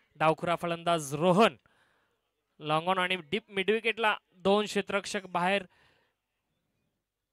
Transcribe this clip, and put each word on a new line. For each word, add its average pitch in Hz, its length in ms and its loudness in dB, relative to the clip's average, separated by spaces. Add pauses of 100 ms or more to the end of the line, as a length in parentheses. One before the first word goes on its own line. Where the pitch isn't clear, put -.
(160)
डावखुरा 160 400 0
फलंदाज 170 580 -2
रोहन, 175 420 4 (1040)
लॉंग 156 280 -2
ऑन 190 100 0
आणि 180 180 0
डीप 175 340 -8
मिड 196 220 -2
विकेटला 220 460 0 (140)
दोन 196 340 2
क्षेत्ररक्षक 196 600 -6
बाहेर. 185 400 -2 (1700)